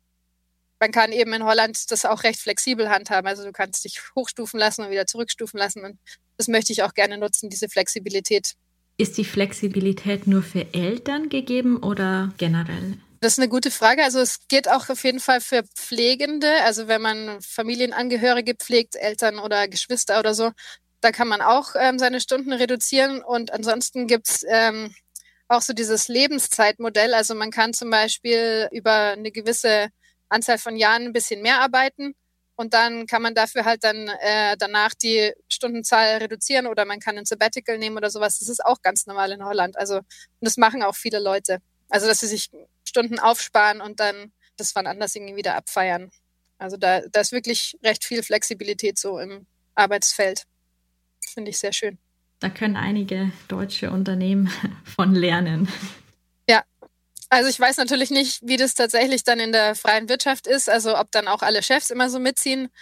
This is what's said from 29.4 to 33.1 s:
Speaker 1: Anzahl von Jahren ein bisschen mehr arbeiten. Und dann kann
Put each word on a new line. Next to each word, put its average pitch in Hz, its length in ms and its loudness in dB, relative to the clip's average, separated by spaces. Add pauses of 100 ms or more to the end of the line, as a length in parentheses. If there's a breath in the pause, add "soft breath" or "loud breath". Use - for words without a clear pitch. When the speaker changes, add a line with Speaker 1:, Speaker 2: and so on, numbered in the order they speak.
Speaker 1:
Anzahl 226 300 2
von 226 180 -8
Jahren 226 280 4
ein 233 80 -8
bisschen 220 280 -2
mehr 247 200 4
arbeiten. 269 520 0 (420)
Und 226 180 -8
dann 233 340 2
kann 226 140 0